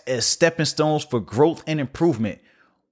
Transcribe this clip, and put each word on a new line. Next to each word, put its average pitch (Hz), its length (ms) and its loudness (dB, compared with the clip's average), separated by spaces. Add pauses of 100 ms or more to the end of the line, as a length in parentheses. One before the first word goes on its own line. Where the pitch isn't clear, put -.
as 123 180 -2
stepping 165 400 0
stones 151 380 0
for 120 160 -2
growth 143 440 0
and 156 140 -4
improvement. 120 600 -2 (520)